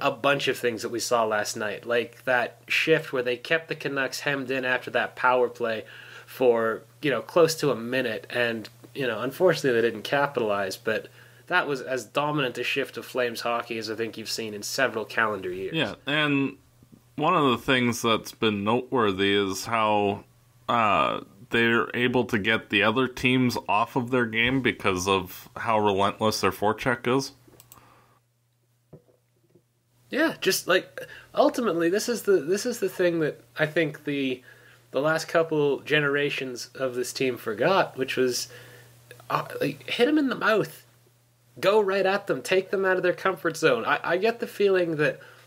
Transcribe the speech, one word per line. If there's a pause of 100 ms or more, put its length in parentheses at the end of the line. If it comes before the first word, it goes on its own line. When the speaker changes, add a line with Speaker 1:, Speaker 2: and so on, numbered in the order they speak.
Speaker 1:
a
bunch
of
things
that
we
saw
last
night,
like
that
shift
where
they
kept
the
Canucks
hemmed
in
after
that
power
play (400)
for, (200)
you
know,
close
to
a
minute.
And, (260)
you
know,
unfortunately
they
didn't
capitalize,
but (400)
that
was
as
dominant
a
shift
of
Flames
hockey
as
I
think
you've
seen
in
several
calendar
years.
Speaker 2:
Yeah, (100)
and (580)
one
of
the
things
that's
been
noteworthy
is
how, (420)
uh, (300)
they're
able
to
get
the
other
teams (120)
off
of
their
game
because
of
how
relentless
their
forecheck
is. (2750)
Speaker 1:
Yeah,
just,
like, (260)
ultimately,
this
is
the,
this
is
the
thing
that (160)
I
think
the, (480)
the
last
couple
generations
of
this
team
forgot,
which
was, (800)
uh, (140)
like,
hit
'em
in
the
mouth, (760)
go
right
at
them,
take
them
out
of
their
comfort
zone.
I,
I
get
the
feeling
that (280)